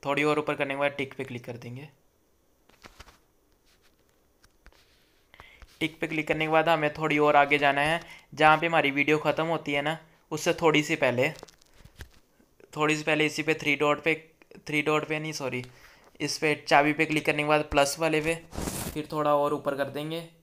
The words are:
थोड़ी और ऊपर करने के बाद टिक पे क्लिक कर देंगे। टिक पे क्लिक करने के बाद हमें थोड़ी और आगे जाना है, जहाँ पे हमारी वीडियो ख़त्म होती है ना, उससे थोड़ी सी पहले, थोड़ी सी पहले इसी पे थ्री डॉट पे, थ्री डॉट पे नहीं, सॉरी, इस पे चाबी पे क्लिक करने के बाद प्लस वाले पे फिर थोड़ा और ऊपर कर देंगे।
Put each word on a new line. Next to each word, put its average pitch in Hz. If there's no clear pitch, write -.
थोड़ी 143
और 151
ऊपर 151
करने 139
के 139
बाद 143
टिक 135
पे 135
क्लिक 120
कर 120
देंगे। 123
टिक 156
पे 170
क्लिक 156
करने 156
के 156
बाद 165
हमें 156
थोड़ी 151
और 147
आगे 143
जाना 143
है, 160
जहाँ 156
पे 165
हमारी 156
वीडियो 143
ख़त्म 151
होती 160
है 143
ना, 156
उससे 160
थोड़ी 156
सी 151
पहले, 127
थोड़ी 151
सी 151
पहले 156
इसी 151
पे 156
थ्री 147
डॉट 147
पे, 160
थ्री 151
डॉट 151
पे 156
नहीं, 156
सॉरी, 127
इस 143
पे 151
चाबी 151
पे 156
क्लिक 156
करने 147
के 147
बाद 151
प्लस 143
वाले 160
पे 160
फिर 151
थोड़ा 151
और 147
ऊपर 143
कर 135
देंगे। 156